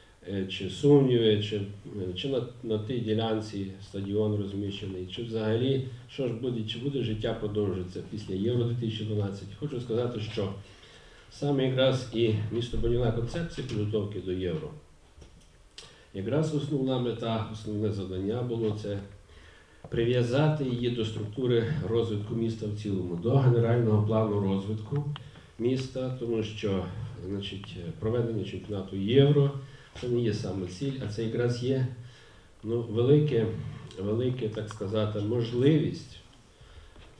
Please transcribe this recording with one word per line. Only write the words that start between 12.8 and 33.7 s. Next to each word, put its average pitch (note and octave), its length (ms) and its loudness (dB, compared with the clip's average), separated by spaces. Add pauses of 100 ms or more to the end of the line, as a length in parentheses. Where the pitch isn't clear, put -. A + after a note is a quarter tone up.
концепція C3+ 560 -4
підготовки G#2 520 -2
до F2+ 120 -4
Євро, E2+ 380 -4 (1400)
якраз C3 420 0
основна C3 440 0
мета, A2+ 540 -2
основне G#2+ 380 -2
завдання G2 500 -2
було A2+ 400 -2
це G2+ 180 -4 (880)
прив'язати B2 760 2
її A#2+ 260 0
до A#2 160 0
структури A2+ 680 0 (160)
розвитку G#2+ 460 0
міста A2+ 320 -2
в G#2 140 -6
цілому, F2+ 340 -2
до A2+ 220 4
генерального A#2 720 6
плану A2 320 4
розвитку G#2 640 0 (540)
міста, B2+ 600 -2
тому A#2 240 0
що, G2 420 -2 (420)
значить, G2 480 -8 (240)
проведення A2+ 460 0
чемпіонату G2 500 -6
Євро — C#3 560 6 (500)
це B2+ 60 -4
не A#2+ 120 2
є A2 140 2
саме F#2+ 340 -4
ціль, C3+ 240 -6 (140)
а - 20 -4
це A2+ 160 -4
якраз A#2+ 400 0
є, C3 240 2 (760)
ну, A#2 180 0
велике, A#2+ 640 4 (540)